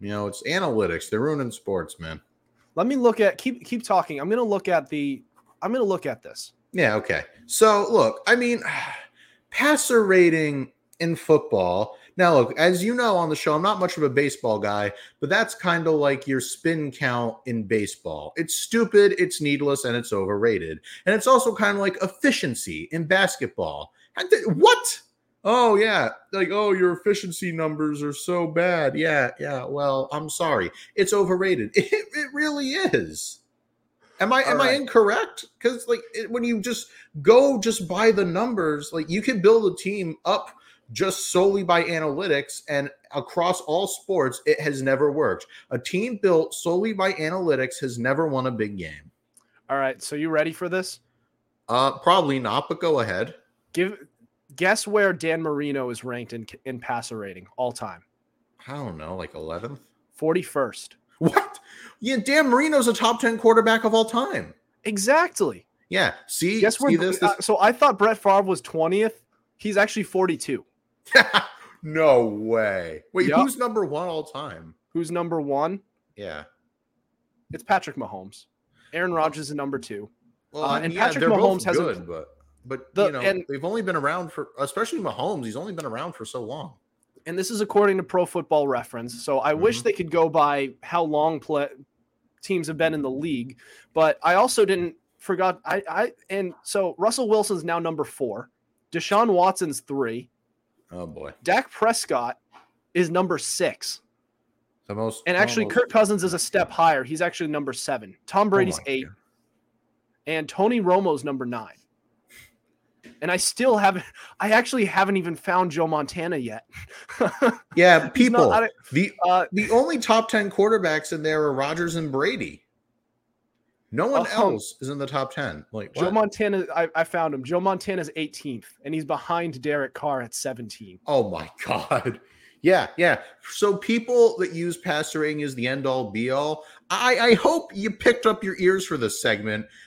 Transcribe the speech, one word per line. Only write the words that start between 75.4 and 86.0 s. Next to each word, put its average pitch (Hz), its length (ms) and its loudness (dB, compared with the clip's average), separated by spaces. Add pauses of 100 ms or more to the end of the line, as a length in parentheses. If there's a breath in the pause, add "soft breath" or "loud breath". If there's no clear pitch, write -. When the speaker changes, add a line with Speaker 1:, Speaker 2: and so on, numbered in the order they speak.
Speaker 2:
one? 147 380 -2 (360)
Speaker 1:
Yeah. 80 280 -12 (1080)
Speaker 2:
It's - 120 -14
Patrick 185 320 -2
Mahomes. 98 500 -12 (480 soft breath)
Aaron 175 200 -2
Rodgers 156 360 -2
is 147 60 -8
number 139 240 -4
two. 107 300 -12 (420)
Speaker 1:
Well, 151 120 -8
Speaker 2:
Uh, 143 40 -2
Speaker 1:
I 151 120 0
Speaker 2:
and 165 100 -4
Speaker 1:
mean, - 80 -2
yeah, 220 100 2
Speaker 2:
Patrick - 140 -4
Speaker 1:
they're 165 80 4
Speaker 2:
Mahomes 208 100 4
Speaker 1:
both 190 260 2
Speaker 2:
hasn't 147 400 -2
Speaker 1:
good, - 20 -16
but, 80 200 -12 (380)
but 127 280 -12
Speaker 2:
The, 196 120 2
Speaker 1:
you 170 80 0
know, 127 80 -6
Speaker 2:
and 190 280 -2
Speaker 1:
they've 139 160 -8
only 220 160 -4
been 185 140 -2
around 156 360 -4
for, - 180 -10 (100)
especially 220 400 -4
Mahomes, 147 460 -4
he's 110 100 -8
only 185 180 -10
been 165 120 -10
around 131 280 -8